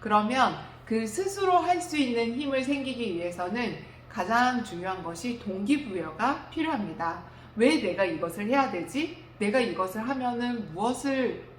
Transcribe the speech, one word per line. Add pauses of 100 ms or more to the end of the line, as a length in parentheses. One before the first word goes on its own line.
그러면 (260)
그
스스로
할
수
있는
힘을
생기기
위해서는 (300)
가장
중요한
것이
동기부여가
필요합니다. (340)
왜
내가
이것을
해야
되지? (160)
내가
이것을
하면은
무엇을 (140)